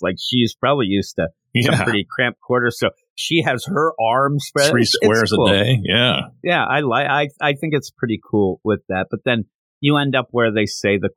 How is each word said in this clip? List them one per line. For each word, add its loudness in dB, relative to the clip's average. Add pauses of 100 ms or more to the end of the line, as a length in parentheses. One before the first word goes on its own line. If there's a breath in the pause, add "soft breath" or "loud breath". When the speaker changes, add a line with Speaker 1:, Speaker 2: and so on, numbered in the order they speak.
Speaker 1:
Like -2
she's 0
probably 0
used -2
to -2 (340)
some 2
Speaker 2:
Yeah. 2
Speaker 1:
pretty 0
cramped -4
quarters. -2
So 0 (240)
she -2
has -2
her -2
arms 0
spread. 0
Speaker 2:
Three 2
Speaker 1:
It's, 0
it's 2
Speaker 2:
squares 2
a 4
Speaker 1:
cool. 4
Speaker 2:
day. 2
Yeah. 0 (240)
Speaker 1:
Yeah, 0
I 0
li-, -2 (180)
I, 0 (140)
I 0
think -6
it's -2
pretty -4 (100)
cool 0
with 0
that. -4
But -8
then 0 (360)
you 2
end 0
up 0
where 2
they 2
say 0
the -2